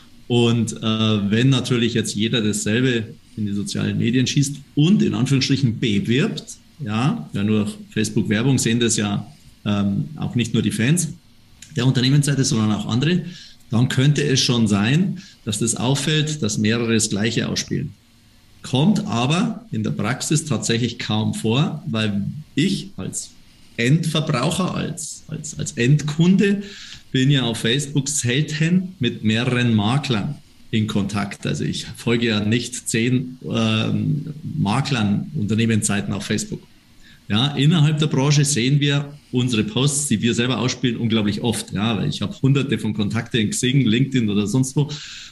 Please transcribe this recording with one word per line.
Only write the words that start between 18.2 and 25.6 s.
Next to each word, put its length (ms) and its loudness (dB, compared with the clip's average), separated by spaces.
Kommt 420 2
aber 680 0
in 120 -4
der 80 -2
Praxis 540 -2
tatsächlich 540 -2
kaum 340 -2
vor, 540 0
weil 360 -2
ich 420 0
als 340 -10
Endverbraucher, 960 0
als, 520 -8
als, 320 -12
als 140 -6